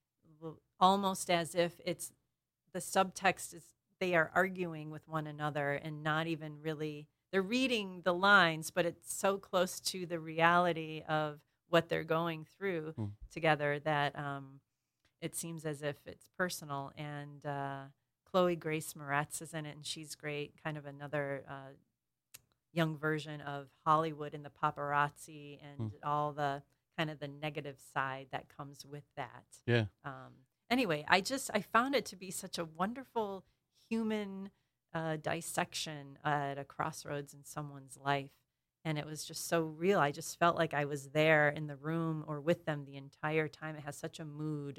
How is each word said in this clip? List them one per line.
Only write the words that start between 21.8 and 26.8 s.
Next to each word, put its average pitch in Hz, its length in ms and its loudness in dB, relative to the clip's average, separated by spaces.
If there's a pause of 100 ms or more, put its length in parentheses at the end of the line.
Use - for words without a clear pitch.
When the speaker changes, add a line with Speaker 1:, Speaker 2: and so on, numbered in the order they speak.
Speaker 1:
young 160 240 0
version 151 420 -2
of 143 280 -8 (180)
Hollywood 151 480 4
and 151 100 -10
the 139 60 -12
paparazzi 143 1120 0
and 139 280 -6
Speaker 2:
Hmm. 147 160 -10
Speaker 1:
all 147 260 2
the 143 280 -2 (360)